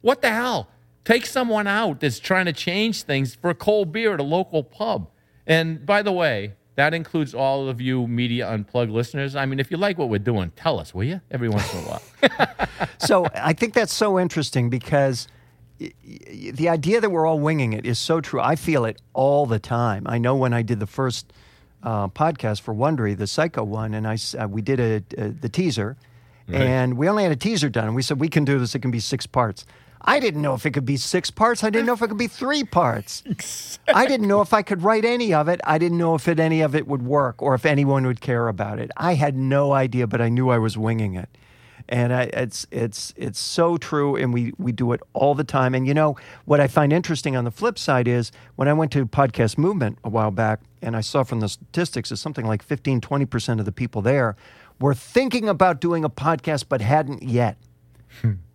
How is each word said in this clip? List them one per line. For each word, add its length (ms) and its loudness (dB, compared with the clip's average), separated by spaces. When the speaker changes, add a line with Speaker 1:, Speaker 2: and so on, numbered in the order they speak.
Speaker 1:
What 220 2
the 80 4
hell? 380 -2
Take 220 4
someone 400 0
out 340 0
that's 180 -2
trying 280 0
to 60 -2
change 500 -2
things 320 -2
for 160 -4
a 40 -2
cold 380 0
beer 220 0
at 60 -4
a 40 0
local 400 0
pub. 440 -6
And 400 0
by 160 2
the 100 -2
way, 420 -2
that 200 2
includes 400 -4
all 340 0
of 120 -6
you 280 0
Media 420 -2
Unplugged 400 -2
listeners. 460 -4
I 100 -2
mean, 140 -4
if 100 -4
you 60 -4
like 220 0
what 100 -2
we're 100 0
doing, 380 -2
tell 240 0
us, 140 -16
will 100 -2
you? 160 -4
Every 180 -4
once 240 0
in 80 -6
a 80 -10
while. 180 -8
<laughs> 520 0
Speaker 2:
So 360 4
I 180 0
think 220 0
that's 180 2
so 260 2
interesting 520 0
because 560 0
y-, 120 -12
y-, 500 -16
the 140 0
idea 320 2
that 100 2
we're 160 2
all 140 2
winging 320 2
it 120 -4
is 140 0
so 220 0
true. 200 -4
I 160 2
feel 280 0
it 160 -4
all 340 4
the 120 0
time. 480 -2
I 120 -2
know 180 2
when 160 2
I 100 2
did 180 -2
the 60 -4
first 460 -4
uh, 260 -2
podcast 540 -2
for 120 -6
Wondery, 420 0
the 100 -4
Psycho 380 -2
one, 300 -4
and 120 -4
I 80 -2
s-, 200 -6
uh, 140 -6
we 140 -4
did 180 0
a, 220 0
a, 80 -4
the 180 -8
teaser, 480 -2
Speaker 1:
Right. 140 -2
Speaker 2:
and 340 2
we 120 2
only 140 2
had 100 2
a 40 0
teaser 320 0
done, 180 -2
and 80 -2
we 80 0
said, 180 -2
"We 80 0
can 160 2
do 140 2
this. 160 -2
It 60 -2
can 100 -2
be 100 -2
six 260 -4
parts." 380 -2
I 140 4
didn't 240 0
know 120 0
if 120 -4
it 60 0
could 120 -2
be 120 0
six 340 -2
parts. 320 2
I 80 2
didn't 160 0
know 60 2
if 100 -2
it 60 0
could 100 -4
be 80 0
three 380 -2
parts. 600 0
Speaker 1:
<laughs> 60 -8
Exactly. 640 -4
Speaker 2:
I 120 6
didn't 200 2
know 140 4
if 120 2
I 100 4
could 200 -2
write 220 4
any 280 2
of 160 4
it. 160 0
I 140 2
didn't 200 2
know 180 2
if 100 -2
it, 140 2
any 200 2
of 140 2
it 140 -2
would 160 -2
work 360 0
or 140 2
if 100 -2
anyone 420 4
would 140 -2
care 280 0
about 320 -4
it. 160 -8
I 180 0
had 220 0
no 360 2
idea, 360 2
but 120 0
I 80 2
knew 220 2
I 80 4
was 180 0
winging 380 -2
it. 140 -8
And 240 0
I, 100 2
it's, 400 -6
it's, 440 -6
it's 240 -8
so 360 2
true, 400 0
and 160 0
we, 260 0
we 140 -2
do 200 0
it 80 -2
all 220 4
the 80 0
time. 300 2
And, 120 2
you 80 2
know, 220 4
what 140 4
I 80 6
find 240 4
interesting 440 0
on 80 0
the 80 -2
flip 260 -2
side 300 2
is 220 0
when 120 2
I 40 4
went 200 2
to 140 2
Podcast 520 2
Movement 460 0
a 40 -4
while 240 0
back, 280 0
and 160 -4
I 40 -2
saw 220 0
from 180 -2
the 80 -2
statistics 600 -6
that 60 -8
something 300 -8
like 160 -2
fifteen, 380 -2
twenty 260 -2
percent 340 -2
of 60 -2
the 60 -4
people 300 -4
there 340 2
were 140 2
thinking 540 0
about 320 4
doing 240 0
a 60 0
podcast 580 -2
but 120 0
hadn't 420 0
yet. 340 0
Speaker 1:
Hmm. 120 2